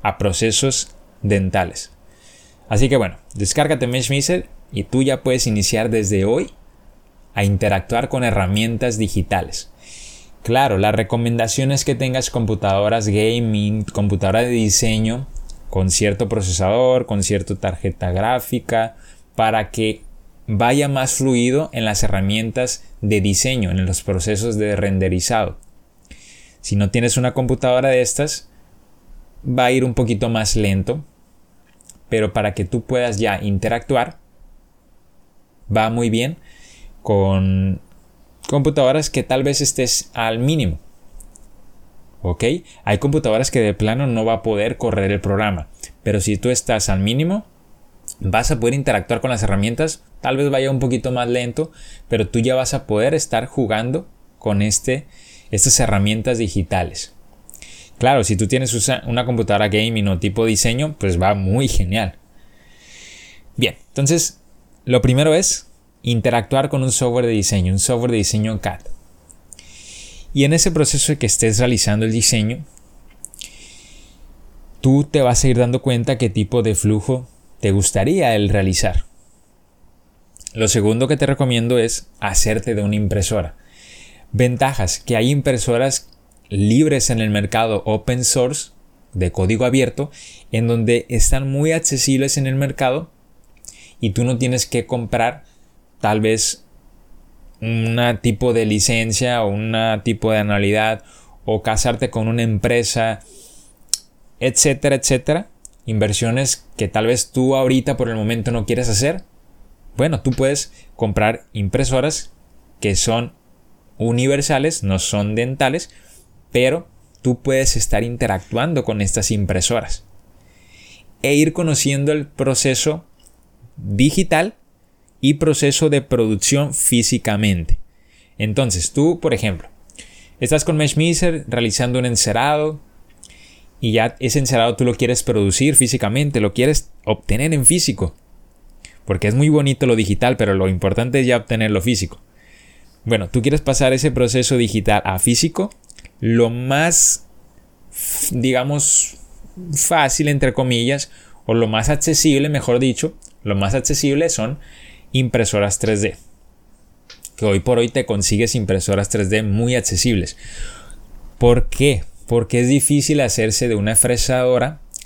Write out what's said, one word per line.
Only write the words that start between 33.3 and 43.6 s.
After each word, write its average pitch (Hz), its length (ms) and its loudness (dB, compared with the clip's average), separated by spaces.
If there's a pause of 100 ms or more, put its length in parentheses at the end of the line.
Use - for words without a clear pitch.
interactuar, 117 800 -2 (1500)
va 110 160 2
muy 117 200 0
bien 120 280 0 (640)
con 95 760 2 (720)
computadoras 143 600 2
que 127 140 -2
tal 131 200 0
vez 139 180 0
estés - 520 -2
al 113 260 -2
mínimo. 127 400 0 (1400)
¿Ok? 90 220 -4 (400)
Hay 104 140 2
computadoras 131 540 0
que 127 100 2